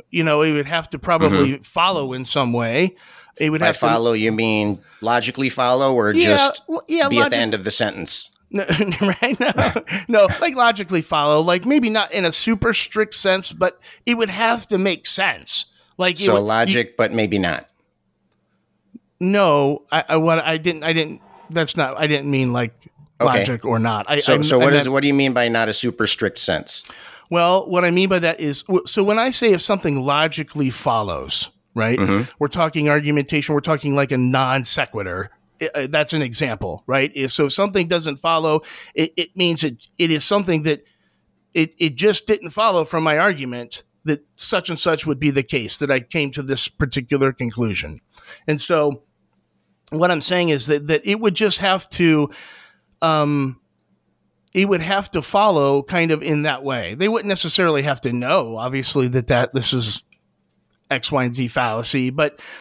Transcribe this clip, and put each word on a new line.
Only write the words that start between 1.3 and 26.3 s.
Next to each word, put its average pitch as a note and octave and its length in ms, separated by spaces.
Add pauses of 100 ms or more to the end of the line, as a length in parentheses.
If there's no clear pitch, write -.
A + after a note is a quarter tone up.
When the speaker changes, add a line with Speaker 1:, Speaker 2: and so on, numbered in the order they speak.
Speaker 2:
Mm-hmm. C#3 80
Speaker 1:
follow E3 500
in B2+ 140
some B2+ 260
way. A#2+ 440 (400)
It D3+ 120
would D#3 120
Speaker 2:
By E3+ 80
Speaker 1:
have D3+ 80
to - 40
Speaker 2:
follow, A#2 320
you A2 200
mean G#2+ 460 (220)
logically A#2+ 480
follow C3 460
or G#2+ 180
Speaker 1:
Yeah, E4+ 120 (120)
Speaker 2:
just C#4 320
Speaker 1:
l-, D#4+ 200
yeah, D4+ 200
Speaker 2:
be - 100
at C#4 120
the B3+ 60
Speaker 1:
logic- - 20
Speaker 2:
end A2+ 160
of G2 100
the G#2 60
sentence? G2 600 (200)
Speaker 1:
No, G3 160
<laughs> F3+ 340 (220)
right? B3 180
No, - 320 (360)
no, G#3 200 (120)
like, E4 160
logically G3+ 460
follow, D3+ 380
like, F3 240
maybe B3 240
not G#3+ 240
in G3 140
a D#3+ 60
super A3+ 420
strict - 400
sense, F#3+ 380
but F3 280 (240)
it A#3+ 140
would A3 100
have A3+ 400
to G#3 80
make F#3 300
sense. D3 600 (300)
Like, F3+ 220
it G3 60
Speaker 2:
So G3 80
Speaker 1:
would, G2+ 80
you G#2 60
Speaker 2:
logic, A#2 500
but G#2+ 160
maybe G#2+ 260
not. F2 300 (1500)
Speaker 1:
No, E3+ 720
I, D#3 180
I, E3 60
what D#3+ 220
I D#3+ 180
didn't, D#3+ 260
I E3 100
didn't, D#3+ 280 (300)
that's D#3+ 260
not, C#3 220
I D#3 80
didn't C#3+ 240
mean, C3 220
like, A#2+ 220 (480)
Speaker 2:
Okay. B2 160
Speaker 1:
logic A#2 280
or A2+ 120
not. A2 300
I, D3 120
Speaker 2:
So, C3+ 180
Speaker 1:
I, - 20
Speaker 2:
so D3 200
Speaker 1:
I B2+ 40
Speaker 2:
what C#3 80
is, C#3+ 120
Speaker 1:
meant C3 100
Speaker 2:
what C#3 80
do C#3+ 60
you C#3 60
mean C3+ 200
by A#2+ 140
not A2+ 200
a G#2+ 60
super A2+ 320
strict - 320